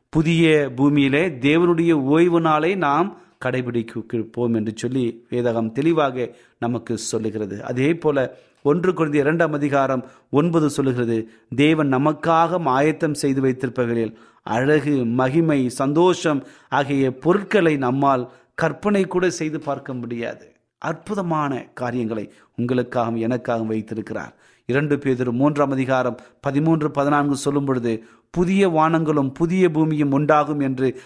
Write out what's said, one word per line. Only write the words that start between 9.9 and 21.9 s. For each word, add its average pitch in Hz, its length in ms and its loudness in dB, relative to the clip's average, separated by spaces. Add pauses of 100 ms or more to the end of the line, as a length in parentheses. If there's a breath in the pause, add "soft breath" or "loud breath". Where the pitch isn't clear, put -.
ஒன்பது 156 360 2
சொல்லுகிறது, 123 480 0 (380 loud breath)
தேவன் 147 360 2
நமக்காக 160 800 2
ஆயத்தம் 147 480 0
செய்து 139 260 0
வைத்திருப்பவர்களில் 120 720 -2 (340 loud breath)
அழகு, 143 480 2 (200)
மகிமை, 143 460 2 (120)
சந்தோஷம் 156 720 0 (300 loud breath)
ஆகிய 135 440 0
பொருட்களை 175 640 2
நம்மால் 131 480 0 (320 loud breath)
கற்பனை 190 460 0
கூட 180 260 -2
செய்து 156 300 -6
பார்க்க 135 340 -6
முடியாது. 117 520 -8 (360)
அற்புதமான 160 800 -4 (120)
காரியங்களை 113 520 -4 (280 soft breath)